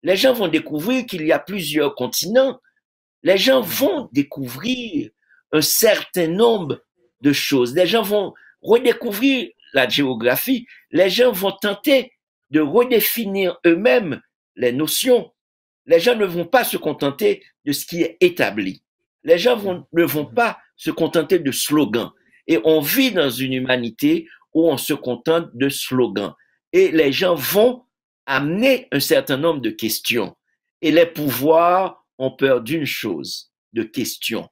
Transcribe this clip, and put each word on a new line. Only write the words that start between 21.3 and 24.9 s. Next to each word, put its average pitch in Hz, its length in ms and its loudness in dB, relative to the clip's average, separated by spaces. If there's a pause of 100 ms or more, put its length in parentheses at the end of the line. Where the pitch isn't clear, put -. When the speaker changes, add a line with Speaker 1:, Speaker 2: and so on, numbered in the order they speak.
Speaker 1:
de 135 140 -2
slogans. 113 600 -2 (340)
Et 165 180 2
on 156 160 4
vit 220 320 0
dans 151 180 0
une 131 240 -6
humanité 127 760 -2 (260)
où 160 160 2
on 135 60 -2
se - 180 -6